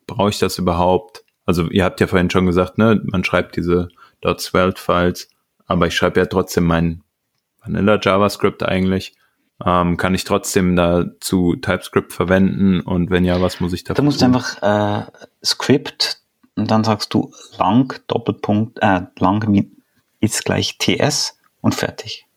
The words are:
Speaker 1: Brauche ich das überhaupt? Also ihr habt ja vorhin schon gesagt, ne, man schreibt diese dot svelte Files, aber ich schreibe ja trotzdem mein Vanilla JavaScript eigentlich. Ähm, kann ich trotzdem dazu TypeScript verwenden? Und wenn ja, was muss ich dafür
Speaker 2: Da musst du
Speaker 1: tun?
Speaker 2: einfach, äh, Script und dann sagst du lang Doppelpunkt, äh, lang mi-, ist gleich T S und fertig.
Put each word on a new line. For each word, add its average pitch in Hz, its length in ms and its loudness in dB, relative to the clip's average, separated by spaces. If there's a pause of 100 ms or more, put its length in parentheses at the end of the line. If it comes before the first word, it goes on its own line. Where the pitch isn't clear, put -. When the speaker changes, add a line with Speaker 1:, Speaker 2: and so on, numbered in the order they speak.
Speaker 1:
Brauche - 240 0
ich 101 80 -4
das - 220 -2
überhaupt? 90 640 0 (220)
Also 87 260 0
ihr 95 140 2
habt - 160 -4
ja 98 40 2
vorhin 90 240 0
schon 92 160 0
gesagt, 90 320 0
ne, 110 260 4
man 90 200 -2
schreibt - 320 -2
diese 87 340 0 (320)
dot 87 200 -2
svelte 92 380 0
Files, 90 500 -2 (360)
aber 87 220 0
ich - 80 -4
schreibe - 240 0
ja 92 80 2
trotzdem 90 380 -2
mein 82 360 0 (600)
Vanilla 98 360 0
JavaScript 98 600 0
eigentlich. 92 540 -2 (500)
Ähm, 87 320 2
kann 92 160 0
ich 92 100 -2
trotzdem 95 520 0
dazu 87 800 0
TypeScript - 580 -4
verwenden? 95 680 2
Und 87 280 -2
wenn 90 160 2
ja, 90 160 2
was 90 180 -2
muss 87 140 -2
ich 90 100 -8
dafür - 120 -6
Speaker 2:
Da 131 80 2
musst 143 180 0
du 127 40 6
Speaker 1:
tun? 127 100 4
Speaker 2:
einfach, - 260 -6
äh, 107 500 0 (320)
Script - 800 -2 (380)
und 107 120 -2
dann 110 120 2
sagst 107 300 -2
du - 180 -2 (260)
lang 120 500 2
Doppelpunkt, - 720 -4
äh, 95 200 2 (160)
lang 104 320 0
mi-, 101 220 2 (480)
ist - 260 -2
gleich 95 320 -2
T 92 220 0
S - 400 -2 (220)
und 107 140 0
fertig. - 600 -8